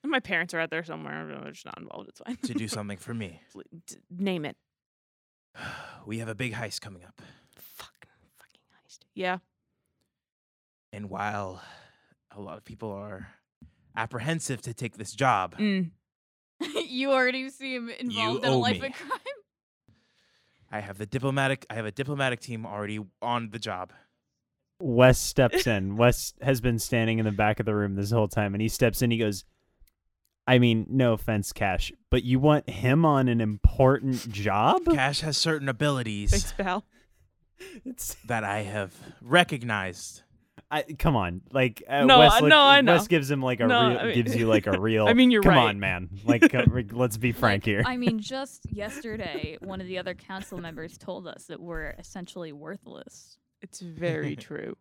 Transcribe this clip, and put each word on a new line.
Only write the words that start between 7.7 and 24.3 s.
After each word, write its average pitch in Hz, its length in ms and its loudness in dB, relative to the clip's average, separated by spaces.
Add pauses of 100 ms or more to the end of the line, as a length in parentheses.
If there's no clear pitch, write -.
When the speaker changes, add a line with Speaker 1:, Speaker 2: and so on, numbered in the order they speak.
Speaker 1:
fucking - 220 -20 (260)
heist. - 140 -20 (160)
Yeah. 185 220 -4 (1500)
Speaker 2:
And 101 180 -14
while 98 520 -8 (760)
a 104 60 -16
lot 95 160 -14
of 107 80 -20
people - 260 -14
are 98 360 -14 (680)
apprehensive 123 680 -6
to 120 100 -10
take - 240 -10
this 107 160 -12
job, 104 440 0
Speaker 1:
Mm. 190 340 -2 (680)
Speaker 3:
<laughs> - 0 - (300)
You 262 240 -2
already 262 380 0
seem 254 380 -10
involved 214 540 -4
in 262 60 2
a - 40 4
Speaker 2:
owe - 60 4
Speaker 3:
life - 220 0
Speaker 2:
me. - 80 -8
Speaker 3:
of 254 60 -14
crime. 349 240 -10 (1500)
Speaker 2:
I 107 120 -8
have 98 160 -14
the 107 80 -8
diplomatic, 135 640 -2
I 110 60 -12
have 113 100 -8
a 107 60 -8
diplomatic 135 500 -4
team 113 240 -12
already 104 340 -8 (220)
on 117 300 -4
the 117 80 -12
job. 92 340 -10 (880)